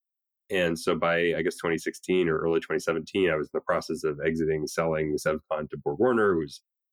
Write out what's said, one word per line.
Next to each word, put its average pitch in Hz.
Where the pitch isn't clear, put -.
And 87
so 87
by, 85
I 80
guess, 85
twenty 82
sixteen 90
or 78
early 82
twenty 80
seventeen, 82
I 80
was 73
in -
the -
process 80
of 73
exiting, 78
selling 78
Sevcon 78
to 76
Borg 73
Warner, 110
who's 76